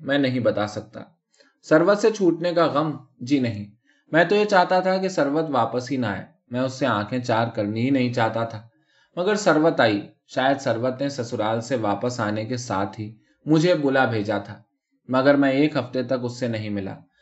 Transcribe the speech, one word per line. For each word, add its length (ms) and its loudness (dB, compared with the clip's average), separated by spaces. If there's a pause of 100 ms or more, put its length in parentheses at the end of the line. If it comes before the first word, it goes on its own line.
میں 160 -2
نہیں 220 0
بتا 260 0
سکتا۔ 340 -12 (600)
سروت 360 4
سے 120 4
چھوٹنے 420 0
کا 140 4
غم؟ 300 0 (240)
جی 200 0
نہیں، 260 -4 (460)
میں 120 4
تو 100 2
یہ 100 4
چاہتا 360 4
تھا 160 0
کہ 120 -2
سروت 420 0
واپس 420 -2
ہی 40 -2
نہ 100 -2
آئے۔ 180 -4 (260)
میں 100 -4
اس 120 -2
سے 140 -4
آنکھیں 320 -2
چار 360 0
کرنی 260 -2
ہی 100 0
نہیں 220 0
چاہتا 320 0
تھا۔ 240 -12 (480)
مگر 180 0
سروت 460 2
آئی۔ 200 2 (340)
شاید 240 0
سروت 440 -2
نے 60 -2
سسرال 520 -4
سے 160 -4
واپس 440 -2
آنے 240 -2
کے 120 -6
ساتھ 440 -4
ہی 140 -12 (320)
مجھے 280 4
بلا 300 2
بھیجا 340 -2
تھا، 240 -14 (460)
مگر 260 4
میں 160 4
ایک 260 2
ہفتے 260 -2
تک 100 -4 (100)
اس 180 -6
سے 80 -2
نہیں 200 -4
ملا۔ 300 -6 (240)